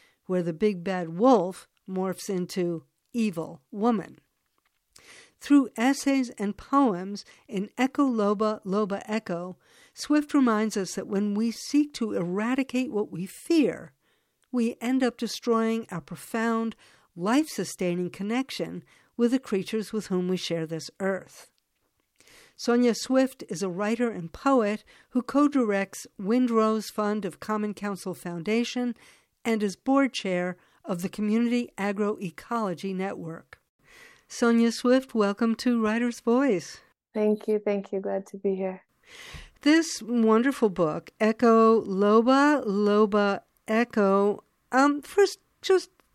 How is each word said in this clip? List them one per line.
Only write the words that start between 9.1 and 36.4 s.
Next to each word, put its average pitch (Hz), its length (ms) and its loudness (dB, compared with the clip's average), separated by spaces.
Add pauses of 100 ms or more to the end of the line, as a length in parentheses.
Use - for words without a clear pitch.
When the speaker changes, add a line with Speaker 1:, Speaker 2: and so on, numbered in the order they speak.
Speaker 1:
Swift 294 400 0
reminds 220 440 2
us 190 180 -4
that 196 140 -8
when 202 260 0
we 226 160 0
seek 294 440 0
to 208 200 -4
eradicate 233 760 -2
what 208 220 -2
we 175 140 -6
fear, - 680 0 (580)
we 240 300 0
end 254 220 0
up 240 160 0
destroying 226 720 -2
our 170 100 -6
profound, 226 760 -4 (380)
life-sustaining 180 920 -2
connection 196 720 -6 (360)
with 233 140 4
the 262 60 0
creatures 208 540 -4
with 214 140 -6
whom 180 220 -2
we 185 100 0
share 165 260 -4
this 160 340 -8
earth. - 520 -6 (1080)
Sonia 240 380 2
Swift 262 540 0
is 180 140 -6
a 190 60 -2
writer 214 420 -2
and 180 220 -10
poet 220 520 0 (260)
who 247 120 0
co-directs 247 840 0 (140)
Windrose 220 720 0
Fund 208 320 -2
of 170 160 -10
Common 214 340 -4
Council 196 400 -8
Foundation 220 800 -4 (500)
and 226 180 0
is 196 120 -2
board 269 380 2
chair 180 440 -4 (280)
of 180 180 -4
the 190 60 -4
Community 233 680 0
Agroecology 202 1200 -4
Network. 180 640 -8 (720)
Sonia 233 420 2
Swift, 254 440 2
welcome 220 420 0
to 240 260 0
Writer's 233 380 -2
Voice. 240 600 0 (320)